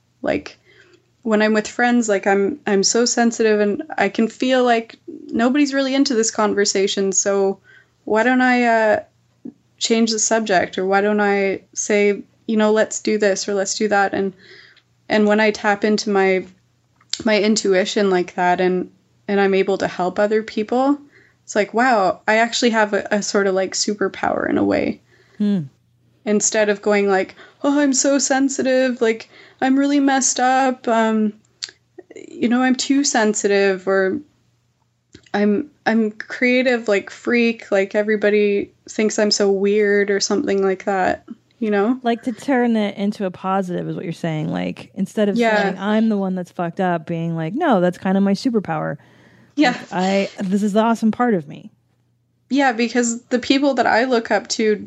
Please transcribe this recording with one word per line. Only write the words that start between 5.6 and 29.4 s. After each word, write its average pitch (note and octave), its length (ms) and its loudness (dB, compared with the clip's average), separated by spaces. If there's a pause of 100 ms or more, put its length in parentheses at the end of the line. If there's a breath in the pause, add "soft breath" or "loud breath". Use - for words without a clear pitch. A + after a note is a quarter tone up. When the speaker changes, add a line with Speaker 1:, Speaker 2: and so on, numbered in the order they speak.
Speaker 1:
really C4+ 200 0
into C#4 200 2
this A3+ 160 0
conversation. G3+ 840 0
So G3 480 0 (440 soft breath)
why G#3+ 200 0
don't B3+ 160 2
I, B3 240 2
uh, A3+ 380 2 (760)
change A3+ 320 2
the A3 80 -4
subject, G#3+ 580 0
or F#3 100 -2
why G3 140 2
don't G#3 220 0
I G3+ 400 0 (100)
say, G3+ 500 0 (240)
you A3+ 120 -2
know, G#3+ 120 4
"Let's G#3+ 300 0
do G#3+ 160 0
this," G3+ 320 0
or G3+ 60 -4
"Let's F#3+ 240 -4
do G#3+ 100 0
that." G3+ 240 0
And, F#3+ 220 -4 (720 loud breath)
and G#3+ 180 2
when G#3 140 4
I A3 120 4
tap G#3+ 320 -2
into G#3+ 260 0
my, F#3+ 340 2 (800)
my G#3+ 160 2
intuition G3+ 720 0
like F3+ 240 0
that, F3+ 260 0
and, F#3 300 -2 (360)
and G3+ 140 0
I'm G3 140 2
able F#3+ 240 0
to F#3 100 -2
help F#3 300 -4
other G#3+ 240 0
people, B3 580 -2 (440 soft breath)
it's - 120 -12
like, G3+ 160 -2
wow, A3 560 2
I A3 80 2
actually A#3 340 0
have G#3+ 220 0
a, - 180 -2
a G#3 120 0
sort G3+ 240 0
of, F#3+ 80 0
like, F#3+ 180 -2
superpower - 800 -2
in - 80 0
a - 60 0
way. - 360 0 (380 soft breath)
Speaker 2:
Hmm. G3+ 240 0 (640)
Speaker 1:
Instead A3 420 0
of G3+ 140 -2
going G3+ 260 2
like, F#3+ 260 0 (300 loud breath)
"Oh, C#4+ 160 2
I'm C4+ 140 2
so C#4 240 2
sensitive, C4 800 0
like, A3+ 300 -2 (320 loud breath)